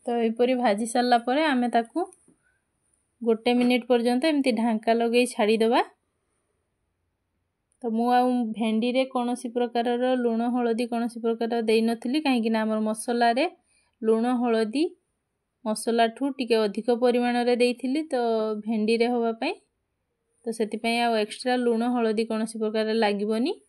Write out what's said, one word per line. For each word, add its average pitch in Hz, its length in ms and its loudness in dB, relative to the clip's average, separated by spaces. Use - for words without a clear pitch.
ତ 240 120 -2
ଏହିପରି 233 400 2
ଭାଜି 226 280 0
ସାରିଲା 247 320 2
ପରେ 254 280 0
ଆମେ 247 220 0
ତାକୁ 233 360 -2
ଗୋଟେ 226 320 0
ମିନିଟ୍ 247 320 2
ପର୍ଯ୍ୟନ୍ତ 247 440 2
ଏମିତି 269 220 0
ଢାଙ୍କା 226 420 0
ଲଗେଇ 233 320 2
ଛାଡ଼ିଦେବା। 226 560 2
ତ 240 100 -4
ମୁଁ 233 200 0
ଆଉ 247 200 4
ଭେଣ୍ଡିରେ 233 560 0
କୌଣସି 247 400 -4
ପ୍ରକାରର 240 640 -2
ଲୁଣ 233 340 0
ହଳଦୀ 240 360 0
କୌଣସି 233 340 -4
ପ୍ରକାର 233 420 -2
ଦେଇନଥିଲି, 226 580 0
କାହିଁକିନା 233 420 0
ଆମର 220 180 -2
ମସଲାରେ 233 680 0
ଲୁଣ 220 220 2
ହଳଦୀ 226 420 0
ମସଲାଠୁ 226 680 0
ଟିକେ 233 240 0
ଅଧିକ 220 400 0
ପରିମାଣରେ 240 580 2
ଦେଇଥିଲି, 247 440 0
ତ 269 40 -4
ଭେଣ୍ଡିରେ 226 480 0
ହେବା 233 320 0
ପାଇଁ। 302 160 -4
ତ - 0 -
ସେଥିପାଇଁ 226 480 -2
ଆଉ 233 160 2
ଏକ୍ସଟ୍ରା 247 340 -4
ଲୁଣ 233 260 0
ହଳଦୀ 226 320 0
କୌଣସି 220 320 -4
ପ୍ରକାରରେ 220 400 -2
ଲାଗିବନି। 220 540 0